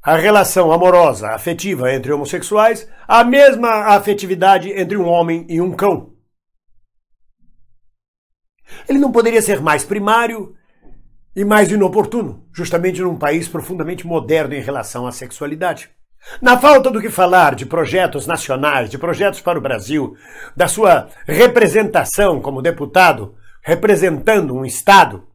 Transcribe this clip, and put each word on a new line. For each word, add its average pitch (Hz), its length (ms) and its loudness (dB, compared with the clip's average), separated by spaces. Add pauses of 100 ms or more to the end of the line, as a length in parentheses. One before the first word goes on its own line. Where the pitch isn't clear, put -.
a 156 140 2
relação 185 520 2
amorosa, 165 600 4
afetiva 131 640 -4
entre 131 180 -6
homossexuais 202 800 -2 (180)
à 233 160 6
mesma 233 720 4
afetividade 190 720 0
entre 196 280 -4
um 175 100 -2
homem 170 400 0
e 170 140 -4
um 180 100 -2
cão. 190 400 -2 (2750)
Ele 277 100 2
não 277 140 0
poderia 226 280 2
ser 208 200 -2
mais 156 240 0
primário 208 720 -2 (760)
e 202 120 -4
mais 208 260 4
inoportuno, 202 800 -2
justamente 175 500 -4
num 175 160 -4
país 151 300 -4
profundamente 165 580 -10
moderno 156 480 -2
em 139 80 -8
relação 127 460 -8
à 120 40 -10
sexualidade. 151 760 -10 (520)
Na 247 180 4
falta 262 320 6
do 226 100 -4
que 214 80 -8
falar 175 460 2
de 135 100 -12
projetos 165 640 -4
nacionais, 139 600 -4
de 139 80 -14
projetos 175 420 -4
para 175 180 -4
o 135 40 -6
Brasil, 123 560 -6 (380)
da 175 120 0
sua 175 400 2 (180)
representação 196 1160 2
como 135 200 -8
deputado, 147 720 0 (260)
representando 170 920 0
um 131 120 -6
Estado 143 680 2